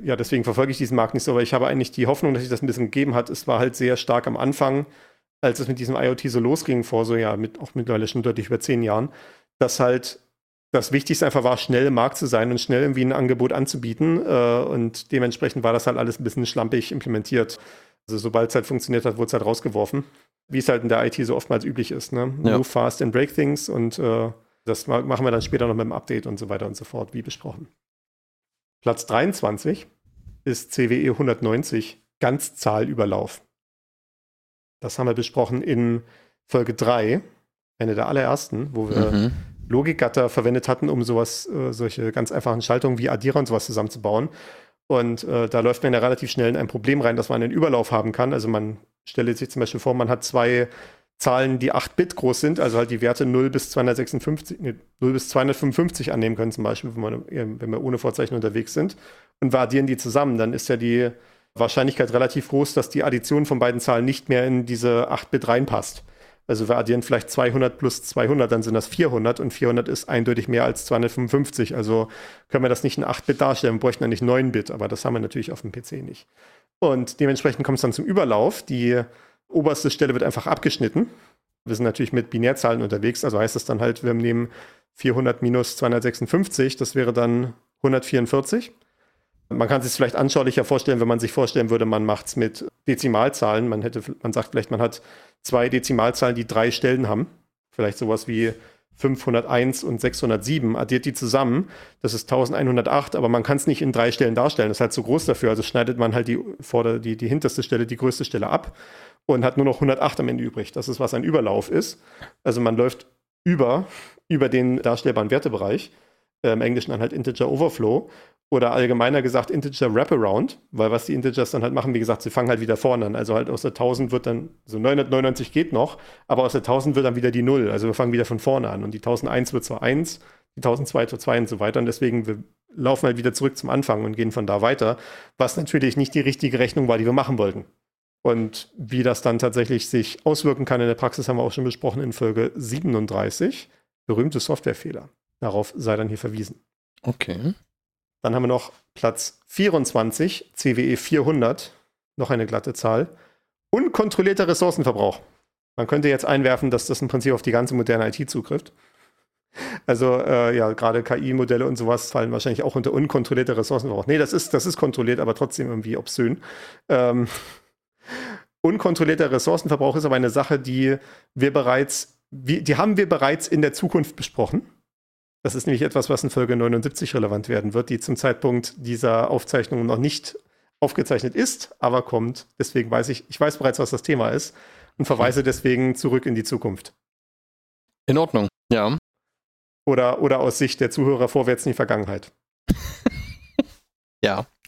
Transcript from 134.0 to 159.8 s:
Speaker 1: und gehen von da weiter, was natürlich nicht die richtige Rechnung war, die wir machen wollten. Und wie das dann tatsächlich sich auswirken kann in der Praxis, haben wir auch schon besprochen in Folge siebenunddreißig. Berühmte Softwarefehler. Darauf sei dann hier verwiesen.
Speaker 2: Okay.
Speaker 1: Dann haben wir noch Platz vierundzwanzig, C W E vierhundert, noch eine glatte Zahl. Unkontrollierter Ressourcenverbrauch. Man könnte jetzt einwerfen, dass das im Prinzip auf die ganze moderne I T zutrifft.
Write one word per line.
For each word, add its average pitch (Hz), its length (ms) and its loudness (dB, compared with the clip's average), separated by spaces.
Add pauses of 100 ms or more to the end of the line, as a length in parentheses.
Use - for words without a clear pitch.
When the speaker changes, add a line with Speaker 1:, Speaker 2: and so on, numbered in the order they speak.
Speaker 1:
und 107 100 -4
gehen 113 160 0
von 107 160 -4
da 101 160 0
weiter, 120 340 2 (420)
was 127 180 0
natürlich 139 400 0
nicht 139 180 0
die 151 60 2
richtige 131 400 0
Rechnung 127 260 2
war, 113 120 4
die 113 60 0
wir 120 80 4
machen 135 260 0
wollten. 98 260 0 (580)
Und 117 560 -2
wie 127 240 -4
das 123 200 2
dann 117 180 2
tatsächlich 120 480 0
sich - 360 -2
auswirken 143 420 0
kann 123 140 0
in 120 60 2
der 117 80 2
Praxis, 127 340 -2
haben 123 100 0
wir 120 40 0
auch 123 100 0
schon 131 120 -4
besprochen 123 360 -4
in 127 120 -4
Folge 113 420 0
siebenunddreißig. 117 1160 -2 (360)
Berühmte 123 320 0
Softwarefehler. - 680 -4 (320)
Darauf 104 360 -2
sei 110 200 0
dann 110 100 -2
hier 107 100 -6
verwiesen. 107 440 -8 (420)
Speaker 2:
Okay. 113 520 -4 (720)
Speaker 1:
Dann 117 80 2
haben 127 80 2
wir 123 60 0
noch 123 240 -2 (220)
Platz - 520 -4
vierundzwanzig, 156 1040 0
C 123 240 0
W 127 160 2
E 117 40 2
vierhundert, 143 720 0 (460)
noch 127 140 -4
eine 113 140 0
glatte 107 300 -4
Zahl. 117 320 0 (640)
Unkontrollierter 202 800 2
Ressourcenverbrauch. 131 720 2 (560)
Man 117 100 -2
könnte 147 220 2
jetzt 135 160 2
einwerfen, 131 480 2
dass 120 140 0
das 131 140 -4
im 139 60 -2
Prinzip 127 280 2
auf 110 80 -2
die 120 100 0
ganze 123 240 2
moderne 113 320 2
I - 20 0
T 135 160 -6
zutrifft. - 460 -6 (1120)